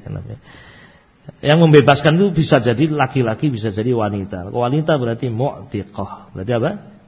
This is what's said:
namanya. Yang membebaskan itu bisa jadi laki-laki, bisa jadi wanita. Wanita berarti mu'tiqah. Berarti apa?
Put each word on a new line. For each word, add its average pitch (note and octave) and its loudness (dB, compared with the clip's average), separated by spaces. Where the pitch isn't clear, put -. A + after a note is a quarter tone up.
namanya. F#2+ -12
Yang D3 2
membebaskan D3+ 6
itu G3 2
bisa D3 2
jadi B2 0
laki-laki, C3 -2
bisa A2 -2
jadi A2 -2
wanita. G2+ -4
Wanita C#3 0
berarti A#2+ -4
mu'tiqah. G#2+ -8
Berarti F#2+ -6
apa? A#2+ 0